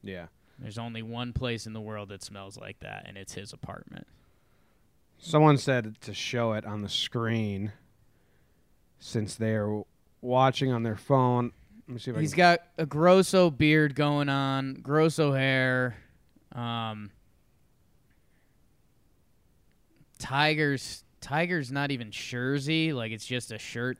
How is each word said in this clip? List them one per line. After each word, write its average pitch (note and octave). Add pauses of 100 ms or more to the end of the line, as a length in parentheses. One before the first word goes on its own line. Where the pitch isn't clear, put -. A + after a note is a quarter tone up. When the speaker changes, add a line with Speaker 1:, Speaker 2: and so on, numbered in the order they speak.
Speaker 1:
Yeah. F#2 (320)
Speaker 2:
There's G#2+
only A2+
one A#2
place A#2+
in A2
the A2
world G#2
that G2+
smells G2
like G2+
that, -
and G2
it's G2
his G2+
apartment. - (1120)
Speaker 1:
Someone D3+
said A#2+
to G#2
show A#2
it G#2+
on G#2
the G2+
screen A2 (1300)
since G#2
they're A2
w-, G#2 (360)
watching C3
on A#2
their A2+
phone. B2 (360)
Let B2+
me A#2+
see B2+
if A2+
I D3+
Speaker 2:
He's D3+
Speaker 1:
can C#3+
Speaker 2:
got F3 (180)
a D#3+
Grosso F3+
beard D3+
going D3
on, C3+
Grosso D3+
hair. C3 (560)
Um, A2+ (3000)
Tigers, D3 (180)
Tigers D#3
not C#3
even A#2+
jersey. C#3+
Like, A#2
it's A2
just B2
a A2
shirt A#2+